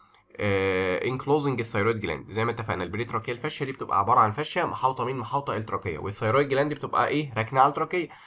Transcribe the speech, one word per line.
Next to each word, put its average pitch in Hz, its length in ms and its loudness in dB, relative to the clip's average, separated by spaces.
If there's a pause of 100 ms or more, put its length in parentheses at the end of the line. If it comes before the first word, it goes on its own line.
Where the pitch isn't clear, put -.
(360)
آه، 95 720 2
انكلوزنج 135 520 0
الثيرويد 110 400 0
جلاند. 80 300 -6
زي 110 140 -2
ما 113 60 0
اتفقنا 101 340 -4
البريتراكيال 113 540 -6
فاشيا 151 280 -6
دي 135 60 -6
بتبقى 120 260 -2
عباره 117 220 6
عن 110 100 6
فاشيا 147 340 -2
محاوطه 127 400 0
مين؟ 131 120 -2
محاوطه 127 400 -2
التراكيه، 98 420 -4
والثيرويد 110 500 2
جلاند 139 260 2
بتبقى - 340 0
ايه؟ 143 280 -2
راكنه 110 240 0
على 135 80 8
التراكيه، 160 400 -2 (180)